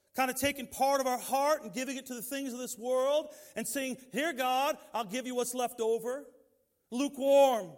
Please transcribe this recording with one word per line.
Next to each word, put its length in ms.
kind 160
of 80
taking 280
part 340
of 60
our 120
heart 440
and 100
giving 240
it 80
to 80
the 80
things 320
of 60
this 180
world 500
and 100
saying, 300
"Here, 180
God, 460
I'll 100
give 240
you 80
what's 180
left 280
over." 440
Lukewarm. 880